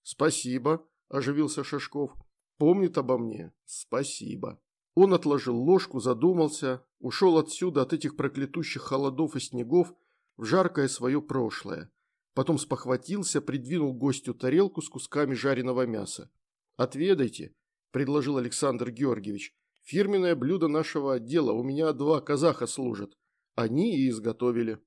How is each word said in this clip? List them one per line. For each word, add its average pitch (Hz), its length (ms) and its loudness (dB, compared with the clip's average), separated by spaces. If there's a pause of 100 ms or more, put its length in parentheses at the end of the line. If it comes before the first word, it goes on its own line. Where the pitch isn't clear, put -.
"Спасибо", 143 840 -2 (220)
оживился 143 540 -2
Шашков. 143 500 -6 (440)
"Помнит 170 400 4
обо 127 200 2
мне? 110 360 -8 (120)
Спасибо". - 920 -8 (360)
Он 190 180 8
отложил 143 440 2
ложку, 151 420 2
задумался, 135 840 0 (140)
ушёл 165 380 4
отсюда 156 460 0
от 131 100 0
этих 156 220 -4
проклятущих 139 680 -4
холодов 139 540 -2
и 135 40 -2
снегов 123 540 0 (440)
в 113 80 -10
жаркое 170 420 2
своё 131 340 0
прошлое. 117 680 -6 (440)
Потом 135 220 2
спохватился, 139 840 -2
придвинул 143 540 -2
гостю 123 400 -2
тарелку 160 480 2
с - 80 -12
кусками 139 440 -4
жареного 127 520 0
мяса. 107 440 -8 (460)
"Отведайте", 135 800 0 (360)
предложил 143 460 0
Александр 123 540 -2
Георгиевич. 107 640 -4 (280)
"Фирменное 185 520 2
блюдо 160 320 0
нашего 147 460 0
отдела, 123 400 0
у 117 100 0
меня 147 300 0
два 143 260 2
казаха 143 480 2
служат. 113 500 -6 (380)
Они 143 400 0
и 135 140 2
изготовили". 113 760 -2